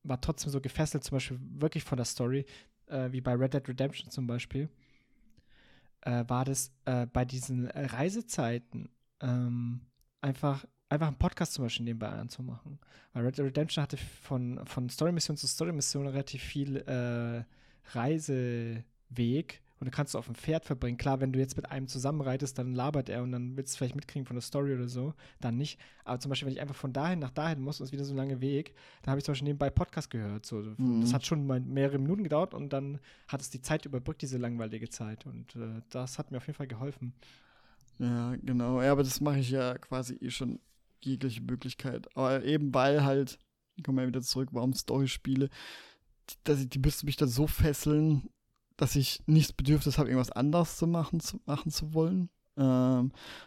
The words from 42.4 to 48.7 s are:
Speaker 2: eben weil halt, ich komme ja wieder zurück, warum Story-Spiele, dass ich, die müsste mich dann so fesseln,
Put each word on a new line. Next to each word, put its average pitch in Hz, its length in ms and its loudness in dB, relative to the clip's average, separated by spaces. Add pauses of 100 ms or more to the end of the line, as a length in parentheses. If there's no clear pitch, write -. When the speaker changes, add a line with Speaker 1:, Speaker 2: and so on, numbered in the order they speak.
Speaker 2:
eben 147 300 2
weil 139 300 6
halt, 139 340 2 (380)
ich 175 80 -12
komme 131 180 2
ja 127 60 2
wieder 127 160 0
zurück, 131 300 -2
warum 127 200 2
Story-Spiele, 135 760 2 (920)
dass 143 180 4
ich, 127 80 -2
die 139 100 -2
müsste 143 260 2
mich 143 100 0
dann 143 140 4
so 123 160 4
fesseln, 151 840 4 (460)